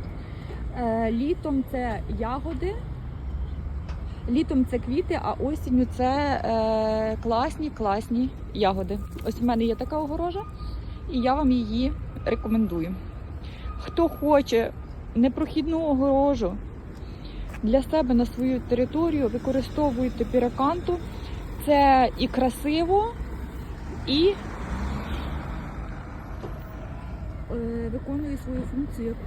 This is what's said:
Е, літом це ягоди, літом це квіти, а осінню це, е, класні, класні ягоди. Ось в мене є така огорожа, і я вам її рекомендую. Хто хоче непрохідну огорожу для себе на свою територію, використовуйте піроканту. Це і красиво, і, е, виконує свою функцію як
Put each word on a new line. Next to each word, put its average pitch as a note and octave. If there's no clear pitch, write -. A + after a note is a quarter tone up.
Е, A3+
літом C#4
це A#3+
ягоди, C#4+
літом C4
це B3
квіти, D4+
а A3
осінню B3+
це, C4+
е, A3
класні, C4+
класні A3+
ягоди. G3
Ось A3+
в A#3
мене A#3
є A3+
така B3+
огорожа, E4
і C4+
я B3
вам C#4+
її A#3+
рекомендую. F#3
Хто -
хоче C#4
непрохідну D4+
огорожу C4+
для B3
себе C#4
на A#3+
свою B3+
територію, C#4+
використовуйте B3+
піроканту. C#4+
Це C#4
і B3
красиво, E4
і, E4
е, A#3
виконує C#4
свою B3+
функцію B3
як A3+